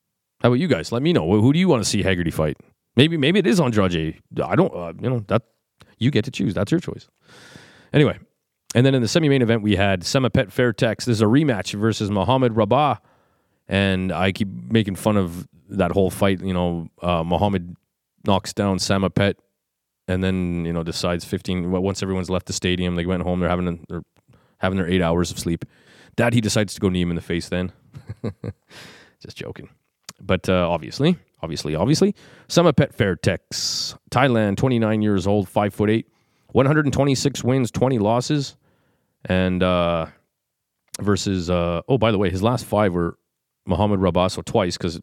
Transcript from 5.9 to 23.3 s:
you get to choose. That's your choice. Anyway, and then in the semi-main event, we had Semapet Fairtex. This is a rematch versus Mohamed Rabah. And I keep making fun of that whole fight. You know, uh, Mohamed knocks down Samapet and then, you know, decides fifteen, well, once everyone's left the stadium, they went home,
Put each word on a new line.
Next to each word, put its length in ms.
you 140
get 160
to 40
choose. 220
That's 180
your 100
choice. 280
Anyway, 240
and 140
then 80
in 80
the 60
semi-main 340
event, 200
we 120
had 280
Semapet 500
Fairtex. 460
This 100
is 140
a 40
rematch 500
versus 320
Mohamed 460
Rabah. 440
And 460
I 180
keep 160
making 240
fun 220
of 320
that 200
whole 180
fight. 320
You 120
know, 360
uh, 220
Mohamed 520
knocks 280
down 260
Samapet 560
and 160
then, 420
you 80
know, 120
decides 400
fifteen, 480
well, 100
once 180
everyone's 300
left 160
the 60
stadium, 420
they 120
went 180
home, 160